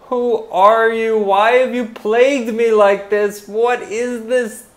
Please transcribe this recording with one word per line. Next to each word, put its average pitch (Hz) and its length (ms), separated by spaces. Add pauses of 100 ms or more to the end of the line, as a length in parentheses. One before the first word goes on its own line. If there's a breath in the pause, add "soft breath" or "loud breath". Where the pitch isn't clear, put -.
who 240 500
are 226 420
you? 226 260
Why 208 340
have 247 220
you 247 120
plagued 240 640
me 226 180
like 202 400
this? 208 380
What 233 340
is 233 440
this 233 400 (100)